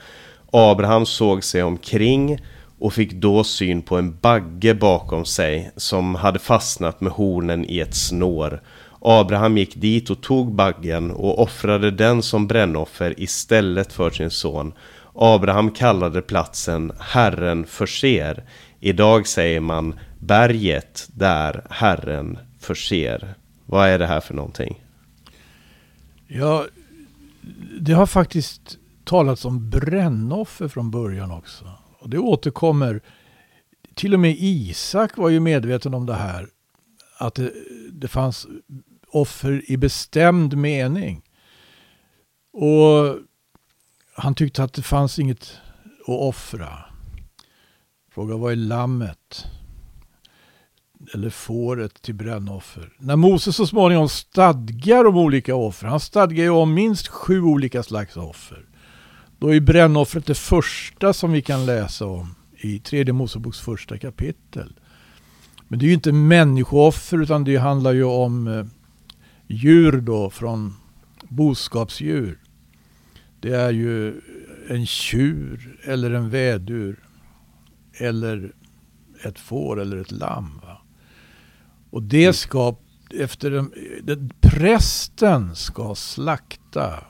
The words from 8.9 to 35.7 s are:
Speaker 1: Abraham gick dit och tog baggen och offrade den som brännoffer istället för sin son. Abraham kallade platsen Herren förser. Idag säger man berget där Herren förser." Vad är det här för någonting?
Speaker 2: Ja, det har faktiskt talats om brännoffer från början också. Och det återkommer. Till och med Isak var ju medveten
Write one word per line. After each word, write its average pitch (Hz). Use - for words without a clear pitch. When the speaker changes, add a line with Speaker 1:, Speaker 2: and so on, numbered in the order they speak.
Speaker 1:
Abraham 107
gick 95
dit 113
och 95
tog 123
baggen 85
och 98
offrade 104
den 113
som 107
brännoffer 87
istället 98
för 85
sin 82
son. 76
Abraham 107
kallade 92
platsen 82
Herren 87
förser. 95
Idag 104
säger 82
man 80
berget 104
där 80
Herren 80
förser." 85
Vad 98
är 92
det 85
här 78
för -
någonting? -
Speaker 2:
Ja, 147
det 156
har 190
faktiskt -
talats 139
om 123
brännoffer 151
från 117
början 98
också. 85
Och 117
det 123
återkommer. 147
Till 202
och 185
med 165
Isak 185
var 170
ju 165
medveten 131